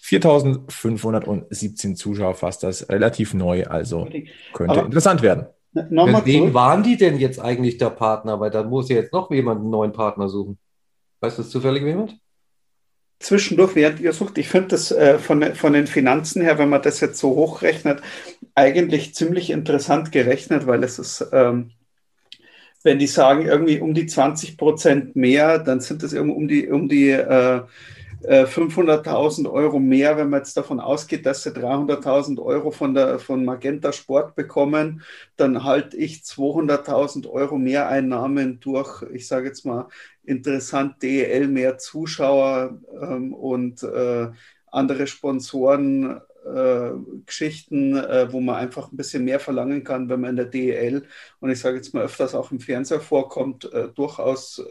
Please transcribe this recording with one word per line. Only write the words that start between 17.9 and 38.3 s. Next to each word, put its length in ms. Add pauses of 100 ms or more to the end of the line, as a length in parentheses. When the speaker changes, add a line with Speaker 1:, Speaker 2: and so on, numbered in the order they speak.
Speaker 2:
eigentlich 580
ziemlich 380
interessant 600
gerechnet, 540
weil 180
es 140
ist, 340
ähm, 400 (1120)
wenn 140
die 80
sagen, 400
irgendwie 340
um 140
die 140
zwanzig 500
Prozent 580
mehr, 440
dann 200
sind 220
das 120
irgendwo 240
um 100
die, 200
um 220
die, 220
äh, 500 (640)
äh, 220
fünfhunderttausend 1000
Euro 320
mehr, 360
wenn 140
man 120
jetzt 140
davon 240
ausgeht, 460
dass 160
sie 120
dreihunderttausend 840
Euro 300
von 240
der, 240
von 260
Magenta 480
Sport 440
bekommen, 640 (360)
dann 260
halte 340
ich 260
zweihunderttausend 1040
Euro 320
Mehreinnahmen 1000